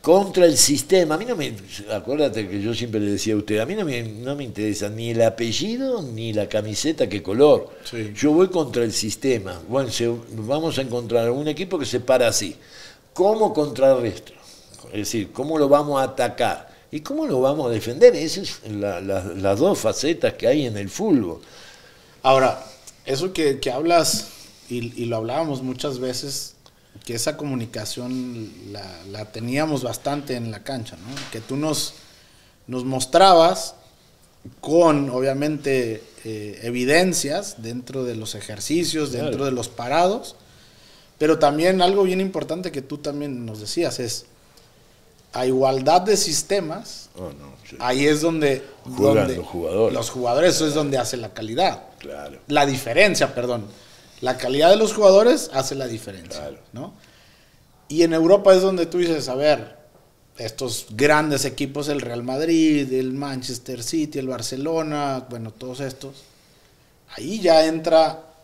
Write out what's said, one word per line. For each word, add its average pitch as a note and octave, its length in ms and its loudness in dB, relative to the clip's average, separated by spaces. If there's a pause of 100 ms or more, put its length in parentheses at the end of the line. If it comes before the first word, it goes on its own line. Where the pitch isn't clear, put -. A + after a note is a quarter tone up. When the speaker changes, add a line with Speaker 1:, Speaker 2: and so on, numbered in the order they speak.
Speaker 1:
contra F#3+ 440 4
el D#3 100 6
sistema. D#3 600 2
A - 20 -2
mí G#3 60 -6
no B3 100 -4
me, C#3 180 -4 (400)
acuérdate A2+ 560 -2
que G2+ 140 -6
yo A2+ 120 -2
siempre A2 260 -4
le G#2 120 -2
decía G#2 220 -2
a G#2 40 0
usted, G#2 200 -2
a A2 80 0
mí F3 80 -6
no G#3+ 100 -4
me, B2+ 200 -4
no A#2 320 -8
me C#3+ 80 -10
interesa G#2 440 -4
ni A2+ 220 -6
el A2+ 120 2
apellido F#3+ 800 -2
ni A2+ 300 -8
la G#2 160 -2
camiseta, A2 600 -2
qué G2 140 -6
color. B2 480 4 (140)
Speaker 2:
Sí. A2 300 -10
Speaker 1:
Yo C#3+ 180 2
voy F3+ 160 6
contra C3 360 -2
el G#2+ 80 -2
sistema. G2+ 760 -4
Bueno, B2 220 -2
se, A#2+ 180 -2 (240)
vamos C#3+ 460 -4
a C3+ 40 -2
encontrar A#2 480 0
un D3 180 -2
equipo F3 300 -4
que C3+ 80 -4
se B2+ 140 -4
para B2 280 2
así. G2+ 260 -2 (600)
¿Cómo G#3+ 380 2
contrarresto? C3 800 2 (600)
Es G2+ 60 -6
decir, G2+ 340 -6
¿cómo D#3 260 -4
lo C#3+ 100 4
vamos C#3+ 320 4
a C3+ 40 2
atacar? A#2 640 -2 (240)
¿Y D3+ 80 -8
cómo D4 260 -6
lo C#3+ 140 0
vamos C#3 280 2
a - 60 0
defender? D3 400 6
Esas E3 480 -6
son G#2 180 -8
la, G2 200 -2
la, F#2+ 240 -4
las G2 340 0
dos F3 200 4
facetas C3 560 -2
que - 120 -4
hay C#3 200 2
en G#2+ 100 -6
el G2+ 120 -8
fútbol. B2 520 0 (840)
Speaker 2:
Ahora, C3 420 4 (400)
eso D#3 280 -4
que, D3 260 0
que C3 140 -2
hablas, D#3 560 2 (420)
y, A#2 320 -8
y A#2 40 -4
lo A#2 100 -2
hablábamos B2+ 460 -4
muchas B2+ 360 -6
veces, B2+ 540 -8 (520)
que A#2+ 100 -10
esa D3 220 -4
comunicación B2 1120 -8 (220)
la, G2+ 120 -14 (260)
la G#2+ 200 -12
teníamos C3+ 520 -2
bastante C#3 520 -6
en A#2 160 -6
la G#2 140 -12
cancha, A#2 320 -10
¿no? G#2 180 -14 (160)
Que A2+ 100 -10
tú C3 160 -8
nos, D3+ 380 -4 (720)
nos B2 180 -6
mostrabas E3+ 880 4 (840)
con, D3+ 500 4
obviamente, C3+ 920 -2 (220)
eh, G#2 380 -10
evidencias C#3+ 1000 0
dentro B2 420 -8
de A#2+ 120 -6
los A2 180 -10
ejercicios, D3 760 -4
Speaker 1:
Claro. B2 160 -4
Speaker 2:
dentro C3+ 180 -2
de C3+ 80 0
los A#2+ 160 -4
parados, E3+ 680 -2 (840)
pero D#3 200 4
también D#3+ 440 2
algo G3 220 4
bien F#3 160 0
importante F3 520 -6
que C3+ 100 -8
tú C#3+ 160 -10
también C#3+ 460 -8
nos A2 160 -10
decías C3 400 -4
es, A#2 260 -6 (1040)
a B2+ 140 -2
igualdad C3 540 4
de G3 160 2
sistemas, E3+ 960 -4
Speaker 1:
Oh, F2+ 140 -12
no, C#2+ 260 -18 (140)
sí. - 100 -20
Speaker 2:
ahí B2+ 280 2
es D3+ 160 4
donde, D3+ 400 0 (340)
Speaker 1:
Juegan G#2 300 4
Speaker 2:
donde E2+ 100 -4
Speaker 1:
los E2+ 100 -8
jugadores. F2+ 480 0
Speaker 2:
los A#2+ 160 -4
jugadores, C3 460 2
eso D#3 100 0
es D3 80 0
donde C#3+ 220 0
hace B2 220 -2
la A2 160 -10
calidad. A#2 480 -2 (160)
Speaker 1:
Claro. C#2+ 400 -14 (100)
Speaker 2:
La D3 160 4
diferencia, C#3 720 2
perdón. A#2+ 320 -4 (560)
La B2 160 -2
calidad C#3+ 320 4
de G3+ 60 10
los G#3+ 180 2
jugadores G#3+ 580 6
hace C3+ 220 -2
la C3+ 120 -6
diferencia, F#2+ 540 -12
Speaker 1:
Claro. D2 160 -12 (160)
Speaker 2:
¿no? D#3 220 -14 (920)
Y D#3 140 2
en E3 120 4
Europa F#3+ 400 8
es F#3 80 6
donde F#3 240 2
tú E3+ 100 -6
dices, D#3+ 320 0
a B2+ 60 -4
ver, C#3 420 0 (600)
estos A#2 540 -8
grandes D3 520 2
equipos, C#3 460 -6
el C#3+ 100 -2
Real A#2+ 220 -8
Madrid, D3+ 720 2
el C3 180 0
Manchester B2+ 680 -8
City, D3+ 360 -4
el C3 100 -6
Barcelona, C#3 1000 -4
bueno, A2+ 220 -10
todos B2+ 300 -12
estos, C3+ 340 -10 (1000)
ahí E3+ 260 -8
ya D#3+ 260 6
entra D#3+ 560 2 (220)